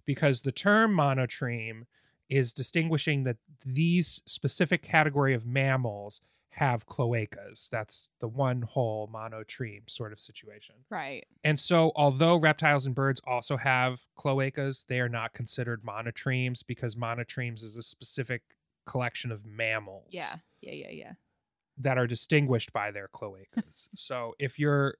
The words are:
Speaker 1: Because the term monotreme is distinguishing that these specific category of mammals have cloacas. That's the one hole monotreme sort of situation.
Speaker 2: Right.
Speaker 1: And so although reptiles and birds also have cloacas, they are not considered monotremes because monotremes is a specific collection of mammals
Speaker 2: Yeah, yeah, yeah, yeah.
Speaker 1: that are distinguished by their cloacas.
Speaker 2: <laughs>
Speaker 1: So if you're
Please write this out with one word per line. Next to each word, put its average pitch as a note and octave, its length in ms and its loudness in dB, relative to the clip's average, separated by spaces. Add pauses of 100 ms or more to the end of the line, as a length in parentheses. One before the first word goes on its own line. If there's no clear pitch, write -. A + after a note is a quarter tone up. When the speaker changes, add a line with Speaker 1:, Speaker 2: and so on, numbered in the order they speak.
Speaker 1:
Because C#3 380 2
the C3+ 100 -2
term G#3+ 420 4
monotreme B2 880 0 (460)
is C3 260 2
distinguishing D3+ 720 0
that A#2+ 140 0 (260)
these D#3+ 600 2
specific - 580 0
category C#3+ 520 4
of A2+ 120 -4
mammals B2 760 -2 (300)
have B2 360 0
cloacas. A2 840 -4
That's - 420 -8 (100)
the A#2 80 -6
one B2+ 340 0
hole A2 500 -2
monotreme A2 760 -12
sort G#2+ 240 -12
of G#2+ 80 -18
situation. G#2+ 540 -18 (160)
Speaker 2:
Right. C#3 340 -10 (200)
Speaker 1:
And D3+ 140 4
so D#3+ 360 4
although D3 420 6
reptiles D3+ 480 4
and C3 100 -2
birds C3+ 320 0
also B2 300 0
have B2+ 460 2 (160)
cloacas, C3+ 680 -2
they B2+ 140 -2
are B2 80 0
not A#2 260 -6
considered A#2 480 -6
monotremes A#2+ 840 -4
because A#2+ 300 -6
monotremes A#2 680 -6
is A2 140 -14
a A#2 60 -12
specific - 600 -8 (460)
collection B2 440 -4
of G#2 140 -10
mammals G#2+ 640 -4
Speaker 2:
Yeah, F3 260 -8 (260)
yeah, - 100 -12
yeah, D3 180 -12
yeah. - 220 -14 (680)
Speaker 1:
that C3 200 2
are B2 80 4
distinguished B2+ 680 2
by G#2 180 -2
their G2+ 180 -10
cloacas. - 840 -10
Speaker 2:
<laughs> G3 60 -20
Speaker 1:
So A#2+ 420 -8
if C3+ 200 -4
you're C#3+ 420 4